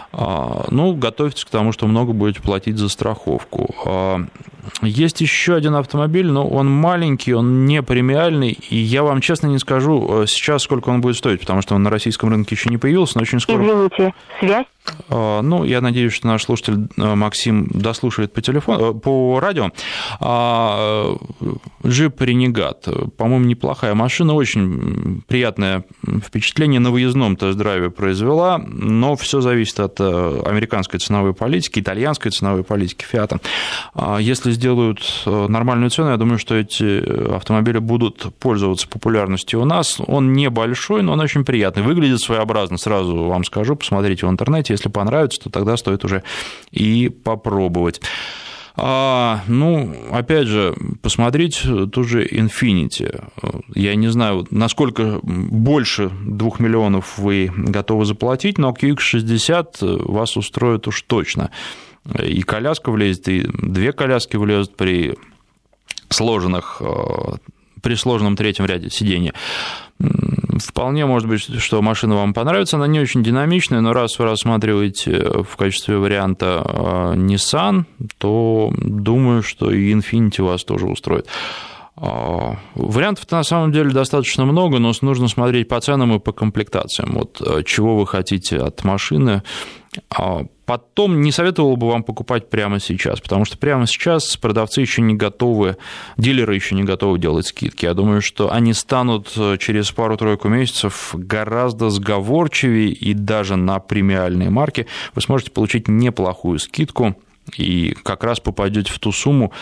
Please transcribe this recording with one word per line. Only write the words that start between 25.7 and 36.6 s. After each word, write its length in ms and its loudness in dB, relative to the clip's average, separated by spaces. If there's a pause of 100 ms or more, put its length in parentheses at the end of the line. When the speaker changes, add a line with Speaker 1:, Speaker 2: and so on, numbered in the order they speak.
Speaker 1:
впечатление 540 0
на 120 4
выездном 440 2
тест-драйве 560 0
произвела, 640 2
но 580 0
всё 260 0
зависит 380 0
от, 200 -2
э, 460 0
американской 540 -2
ценовой 340 0
политики, 460 -2
итальянской 520 -2
ценовой 320 0
политики 420 -4
Фиата. 340 -2 (540)
А, 240 -4
если 340 0
сделают, 500 2 (240)
э, 220 0
нормальную 440 2
цену, 180 0
я 80 2
думаю, 220 2
что 160 -2
эти, 280 0 (200)